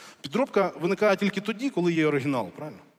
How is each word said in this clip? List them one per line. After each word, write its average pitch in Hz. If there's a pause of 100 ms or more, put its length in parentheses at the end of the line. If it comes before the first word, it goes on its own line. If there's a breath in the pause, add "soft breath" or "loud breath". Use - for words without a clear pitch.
(220 loud breath)
Підробка 196 (100)
виникає 196
тільки 190
тоді, 226
коли 175
є 156
оригінал, 135
правильно? 151 (200)